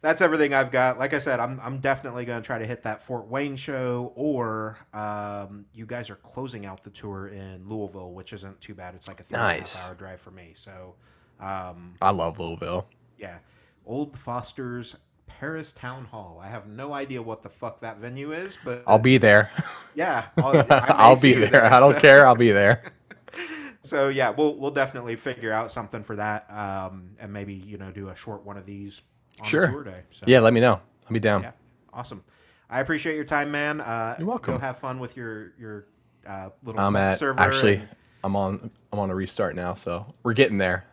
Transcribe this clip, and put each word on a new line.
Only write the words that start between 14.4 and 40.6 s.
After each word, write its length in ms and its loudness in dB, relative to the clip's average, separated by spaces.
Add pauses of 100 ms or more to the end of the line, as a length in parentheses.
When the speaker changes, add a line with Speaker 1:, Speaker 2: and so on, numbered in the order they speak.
Speaker 1:
Paris 440 -14
Town 340 -16
Hall. 380 -20
I 60 -18
have 160 -14
no 280 -14
idea 280 -10
what 220 -12
the 60 -20
fuck 320 -14
that 180 -14
venue 320 -12
is, 340 -12
but 220 -10
Speaker 2:
I'll 100 6
be 220 6
there. 320 8 (420)
Speaker 1:
Yeah, 380 -4
Speaker 2:
<laughs> 60 -2
Speaker 1:
I'll, 200 4
I 60 6
may 80 4
Speaker 2:
I'll 440 8
Speaker 1:
see 200 6
Speaker 2:
be 60 0
Speaker 1:
you 0 -
Speaker 2:
there. 200 6
Speaker 1:
there, 100 6
Speaker 2:
I 80 10
don't 140 10
Speaker 1:
so. 60 0
Speaker 2:
care. 280 12
I'll 80 8
be 160 6
there. 360 4
Speaker 1:
<laughs> 60 -20 (920)
So 240 -2
yeah, 240 0
we'll, 240 0
we'll 160 -6
definitely 440 -4
figure 380 -6
out 180 -4
something 320 -12
for 120 -12
that, 360 -6
um, 680 -10
and 120 -16
maybe, 220 -12
you 240 -16
know, 140 -16
do 180 -14
a 60 -16
short 280 -16
one 140 -16
of 80 -20
these 380 -16 (360)
on 60 -16
Speaker 2:
Sure. 220 0
Speaker 1:
tour 160 -6
day. 160 -18 (100)
So. 160 -20
Speaker 2:
Yeah, 140 8
let 140 6
me 60 2
know. 220 2 (240)
I'll 80 -10
be 60 -2
down. 240 0
Speaker 1:
Yeah, 80 -14 (420)
awesome. 300 -18 (440)
I 120 -6
appreciate 340 -4
your 120 -6
time, 260 -4
man. 300 -4
Uh, 360 -6
Speaker 2:
You're 100 -6
welcome. 280 -6
Speaker 1:
go 40 -6
have 200 -8
fun 180 -10
with 180 -12
your, 440 -14
your, 260 -16 (420)
uh, 220 -14 (140)
little 180 -8
Speaker 2:
I'm 140 0
at, 240 0
Speaker 1:
server 200 -4
Speaker 2:
actually, 360 2
Speaker 1:
and 120 -12 (360)
Speaker 2:
I'm 120 -4
on, 360 -6 (200)
I'm 60 -8
on 140 -4
a 40 -6
restart 400 -6
now, 200 -6
so 320 -10 (160)
we're 100 0
getting 240 2
there. 360 -2